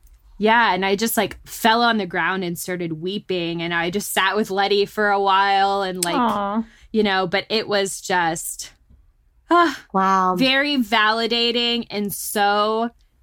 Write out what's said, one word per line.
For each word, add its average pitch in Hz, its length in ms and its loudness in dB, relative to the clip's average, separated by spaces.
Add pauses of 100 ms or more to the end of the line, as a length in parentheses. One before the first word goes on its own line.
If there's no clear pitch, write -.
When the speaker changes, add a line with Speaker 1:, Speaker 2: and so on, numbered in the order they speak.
(380)
Speaker 1:
Yeah, 220 340 4
and 185 140 -2
I 196 100 0
just, 226 220 -2
like, 196 280 -2
fell 226 360 2
on 233 160 2
the 190 80 -2
ground 180 380 -2
and 170 140 -6
started 175 360 -6
weeping, 170 680 -6
and 170 140 -4
I 170 160 -2
just 202 220 -4
sat 196 240 0
with 214 140 -2
Letty 202 360 0
for 208 240 -2
a 202 100 2
while 196 600 2
and, 185 200 -4
like, 175 140 -4
Speaker 2:
Aw. 208 480 -2 (280)
Speaker 1:
you 220 100 2
know, 190 240 2
but 190 240 -2
it 220 180 -2
was 196 320 -2
just, 170 680 -2 (800)
ah, 330 280 4 (140)
Speaker 3:
Wow. 190 440 2
Speaker 1:
very 269 420 2
validating 233 1120 0
and 202 200 -4
so 214 800 0 (320)